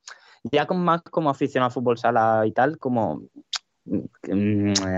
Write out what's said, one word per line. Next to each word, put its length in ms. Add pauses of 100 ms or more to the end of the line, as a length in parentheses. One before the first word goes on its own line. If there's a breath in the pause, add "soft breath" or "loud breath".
(520 loud breath)
ya 160
con 160
más 180
como 300
aficionado 380
al 40
fútbol 240
sala 480
y 60
tal, 260
como, 460 (640)
mm, 880 (240)